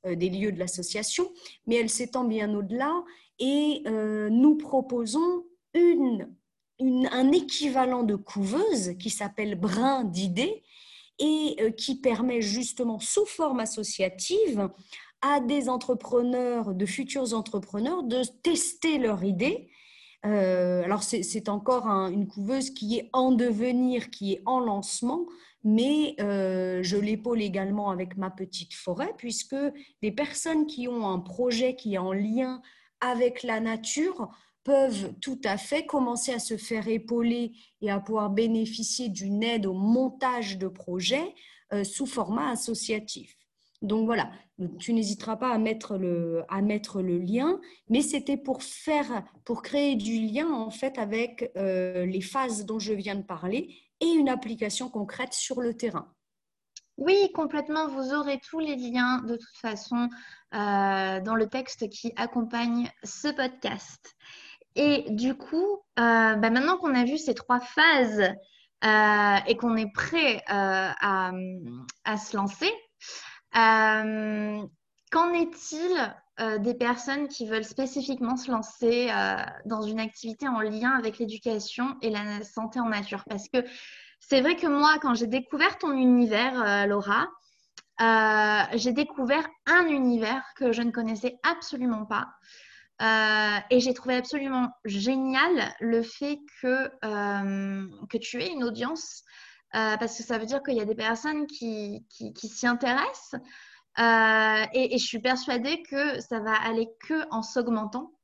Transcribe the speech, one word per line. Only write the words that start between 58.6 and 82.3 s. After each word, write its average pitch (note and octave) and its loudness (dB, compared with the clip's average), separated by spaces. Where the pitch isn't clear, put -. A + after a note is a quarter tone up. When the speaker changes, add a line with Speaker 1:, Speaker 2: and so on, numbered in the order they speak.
Speaker 2:
liens B3 0
de A3+ -4
toute - -14
façon, A#3+ -2
euh, G3 2
dans A3 -2
le A3 2
texte B3+ -6
qui A#3 -8
accompagne A#3 -2
ce - -6
podcast. - -6
Et C#4+ 4
du A#3 0
coup, E4 -2
euh, A3+ 6
bah, G#3+ 4
maintenant C#4 4
qu'on E4+ 0
a B3 4
vu C4+ 0
ces C#4 0
trois B3 0
phases, A#3+ 4
euh, G#3 6
et A3+ 4
qu'on A#3 0
est G#3+ -2
prêt, D4 2
euh, - -8
à, F#3+ 0
à G#3+ 0
se G#3 -8
lancer, G3+ 0
euh, G#3+ 4
qu'en E4+ 4
est-il, E4+ 0
euh, A3 0
des G#3+ 0
personnes B3 -2
qui A#3+ -8
veulent A3 -2
spécifiquement B3+ -4
se B3+ -6
lancer, A#3+ 2
euh, G3 0
dans A3 -4
une A3 -4
activité A3+ -6
en A#3 0
lien G#3+ 0
avec A3+ 0
l'éducation A3+ -4
et A3+ 0
la G#3 -4